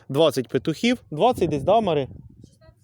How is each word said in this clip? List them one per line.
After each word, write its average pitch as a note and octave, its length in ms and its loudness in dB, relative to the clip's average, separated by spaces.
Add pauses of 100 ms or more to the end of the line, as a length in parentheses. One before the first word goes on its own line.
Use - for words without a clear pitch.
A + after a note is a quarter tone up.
двадцять C3+ 400 0
петухів, A3+ 480 -2 (140)
двадцять F3 380 0
десь, C#3+ 140 -4
да, G#3 180 2
Мари? D3+ 260 -2 (760)